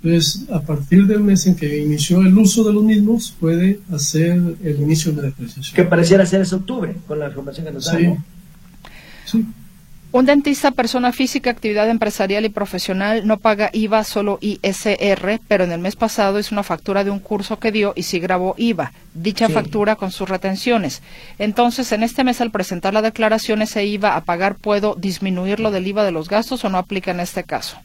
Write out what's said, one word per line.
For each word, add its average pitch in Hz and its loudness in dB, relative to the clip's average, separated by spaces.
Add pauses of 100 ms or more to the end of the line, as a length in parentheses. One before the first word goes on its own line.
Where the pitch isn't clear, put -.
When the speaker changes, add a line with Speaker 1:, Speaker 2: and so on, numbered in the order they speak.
Speaker 1:
Entonces, 165 0
a 165 0
partir 165 4
del 208 4
mes 196 4
en 180 6
que 147 -4
inició 151 2
el 190 8
uso 220 6
de 214 4
los 208 4
mismos, 220 2
puede 175 2 (120)
hacer 165 0 (220)
el 151 -2
inicio 156 2
de 147 0
la 143 -2
depreciación. - -10
Speaker 2:
Que 185 4
pareciera 170 6
ser 190 2
ese 185 -2
octubre, 214 -6 (140)
con 151 -4
la 147 -6
información 139 -10
que 156 -10
nos 139 -10
dan, 165 0
Speaker 1:
Sí. 170 6
Speaker 2:
¿no? 147 0 (1000)
Speaker 1:
Sí. 226 0 (680)
Speaker 3:
Un 254 4
dentista, 285 2
persona 247 -2
física, 254 -2
actividad 214 0
empresarial 214 0
y 220 0
profesional, 202 -2
no 214 2
paga 214 2
iva, 220 0
solo 202 -2
I 208 -4
S 196 -2
R, 196 0
pero 190 2
en 175 -2
el 170 -6
mes 190 -4
pasado 208 0
hizo 208 -6
una 202 -2
factura 196 -2
de 196 0
un 202 -4
curso 208 -6
que 220 -2
dio 202 0
y - -6
sí 185 -4
grabó 180 -2
iva. 214 -2 (220)
Dicha 202 -2
Speaker 2:
Sí. 165 0
Speaker 3:
factura 208 0
con 190 -6
sus 190 -8
retenciones. 190 -2 (380)
Entonces, 240 0
en 220 0
este 240 -2
mes, 254 0
al 233 -2
presentar 190 -4
la 214 2
declaración, 220 0
ese 214 -2
iva 208 0
a - -2
pagar, 185 0
¿puedo 208 -2
disminuirlo 190 -4
del 185 -4
iva 208 0
de 190 0
los 160 -6
gastos 226 -2
o 214 0
no 185 0
aplica 185 -6
en 180 -4
este 180 -6
caso? - -8